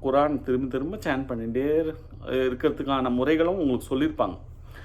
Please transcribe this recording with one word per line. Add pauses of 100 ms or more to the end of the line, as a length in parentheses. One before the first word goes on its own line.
குரான்
திரும்ப,
திரும்ப
சாண்ட்
பண்ணிட்டே (140)
இரு-, (520)
இருக்கிறதுக்கான
முறைகளும்
உங்களுக்கு
சொல்லியிருப்பாங்க. (480)